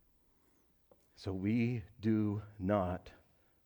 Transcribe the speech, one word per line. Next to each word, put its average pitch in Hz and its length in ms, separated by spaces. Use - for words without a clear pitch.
So - 180
we 113 500
do 107 420
not 92 500